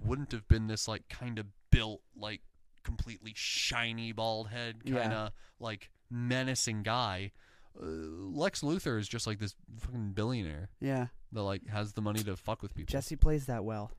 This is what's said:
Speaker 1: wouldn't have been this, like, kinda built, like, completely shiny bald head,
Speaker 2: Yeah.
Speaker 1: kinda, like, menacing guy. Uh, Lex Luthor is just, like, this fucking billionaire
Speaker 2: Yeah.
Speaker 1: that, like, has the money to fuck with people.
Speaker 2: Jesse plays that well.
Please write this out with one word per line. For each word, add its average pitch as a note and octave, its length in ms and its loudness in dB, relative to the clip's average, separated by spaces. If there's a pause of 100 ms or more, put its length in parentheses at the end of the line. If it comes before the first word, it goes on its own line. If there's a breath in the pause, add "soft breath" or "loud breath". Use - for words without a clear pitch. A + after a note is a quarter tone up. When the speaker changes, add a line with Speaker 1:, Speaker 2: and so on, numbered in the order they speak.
Speaker 1:
wouldn't C3 320 0
have A2+ 160 2
been A2 180 8
this, A2 220 -2
like, A2 200 -6
kinda A2+ 380 -6 (240)
built, A2 320 6 (140)
like, G#2 260 -6 (400)
completely A2 540 -6
shiny A#2 760 -2
bald A2+ 360 0
head, A#2 360 -6
Speaker 2:
Yeah. B2+ 180 2
Speaker 1:
kinda, A2 300 0 (280 soft breath)
like, A2 300 -8 (200)
menacing B2 720 0
guy. G2+ 500 0 (480 soft breath)
Uh, - 40 -8
Lex F2 800 -2
Luthor D3 360 2
is G#2 100 -2
just, - 180 -4
like, G#2 120 -2
this G#2 160 -4 (240)
fucking A2+ 340 -4
billionaire G2+ 560 -2 (120)
Speaker 2:
Yeah. C3 280 0 (240)
Speaker 1:
that, A2 100 -2
like, G2 260 -2
has G#2 240 -2
the A2+ 100 -4
money G#2 220 2
to G2 120 -2
fuck A2 240 -6
with - 140 -10
people. - 180 -4
Speaker 2:
Jesse C#3 240 -2
plays D3+ 300 8
that A#2 180 -2
well. G#2+ 340 -4